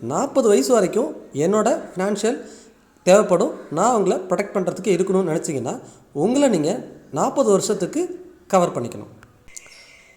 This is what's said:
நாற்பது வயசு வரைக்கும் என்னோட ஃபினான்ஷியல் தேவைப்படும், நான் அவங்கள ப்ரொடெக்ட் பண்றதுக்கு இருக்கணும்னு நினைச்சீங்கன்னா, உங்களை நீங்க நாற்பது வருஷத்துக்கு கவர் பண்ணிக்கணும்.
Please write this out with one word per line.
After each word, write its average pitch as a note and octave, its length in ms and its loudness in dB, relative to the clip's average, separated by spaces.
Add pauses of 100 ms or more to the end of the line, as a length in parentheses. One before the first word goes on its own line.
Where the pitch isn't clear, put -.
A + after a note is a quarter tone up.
நாற்பது A3+ 480 0
வயசு A#3+ 240 4
வரைக்கும் A3 440 0 (180)
என்னோட G#3 440 0 (160)
ஃபினான்ஷியல் G#3 440 -2 (640)
தேவைப்படும், F#3 480 4 (200)
நான் G3+ 240 2
அவங்கள G#3 340 0
ப்ரொடெக்ட் G3 260 -2
பண்றதுக்கு F#3 320 -4
இருக்கணும்னு F#3 460 0
நினைச்சீங்கன்னா, D#3+ 480 -4 (320)
உங்களை B3 360 2
நீங்க F#3 320 0 (300)
நாற்பது A3 400 0
வருஷத்துக்கு G3+ 800 -2 (200)
கவர் F3 240 2
பண்ணிக்கணும். A#2 380 -8 (1080)